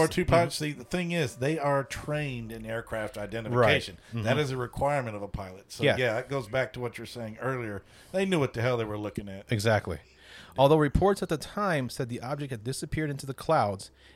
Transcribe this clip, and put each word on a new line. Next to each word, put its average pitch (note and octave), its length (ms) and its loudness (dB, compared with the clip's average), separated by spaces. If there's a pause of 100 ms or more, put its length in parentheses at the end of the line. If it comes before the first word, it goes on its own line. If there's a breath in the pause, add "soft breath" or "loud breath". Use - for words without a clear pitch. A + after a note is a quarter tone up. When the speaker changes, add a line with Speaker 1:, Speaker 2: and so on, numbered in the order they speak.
Speaker 1:
previously. F3 180 0
Speaker 2:
Two - 20 2
pilots. E3+ 300 4
Speaker 1:
Mm-hmm. - 80 -4
Speaker 2:
See, D3+ 80 -2
the B2 140 -12
thing F3 260 -2
is, E3+ 240 0
they C#3+ 240 0
are C#3 240 2
trained C3+ 680 -6
in A2+ 120 -10
aircraft A2 520 -6
identification. A2 800 2 (160)
Speaker 1:
Right. A#2 100 -2
Speaker 2:
That G#2+ 80 2
Speaker 1:
Mm-hmm. C#3+ 80 4
Speaker 2:
is C#3 120 0
a C3 60 -2
requirement B2+ 600 -2
of G2+ 40 -8
a G2+ 60 -8
pilot. F#2+ 420 -12
So, - 140 -6
Speaker 1:
Yeah. C#3 140 4
Speaker 2:
yeah, A#2+ 160 2
that B2+ 160 -4
goes C3+ 180 -4
back B2 260 -2
to B2 60 -10
what A#2+ 180 -6
you're A#2 80 -10
saying A2 360 -10
earlier. A#2 420 -4 (300 loud breath)
They F#3+ 120 2
knew F#3 140 2
what C3+ 140 2
the A#2 80 -2
hell B2 160 2
they A2+ 80 -2
were G#2+ 120 -6
looking G#2 300 -6
at. G2 240 -12
Speaker 1:
Exactly. G2+ 460 2 (600 loud breath)
Although C#3 200 8
reports F#3 440 4
at F#3+ 60 -2
the E3 80 0
time D#3 540 -2
said C3 180 -6
the A#2 140 -6
object C#3+ 300 -6
had A2 120 -8
disappeared D3 460 -4
into C#3 160 -6
the C3+ 80 -6
clouds G#2 580 0 (240 soft breath)